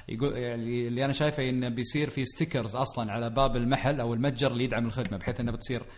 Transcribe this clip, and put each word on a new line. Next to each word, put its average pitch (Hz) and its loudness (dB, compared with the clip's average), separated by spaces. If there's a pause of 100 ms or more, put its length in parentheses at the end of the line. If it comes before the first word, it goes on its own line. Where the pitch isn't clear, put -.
يقول، 117 0
يعني، 120 -2
اللي 123 0
أنا 139 2
شايفه 147 2
إنه 127 0
بيصير 127 0
في 135 -2
ستيكرز 123 -2
أصلًا 123 -2
على 117 -2
باب 127 4
المحل 127 2
أو 117 0
المتجر 127 2
اللي 120 0
يدعم 117 2
الخدمة، 110 -2
بحيث 117 -4
إنه 120 0
بتصير 117 -4 (160)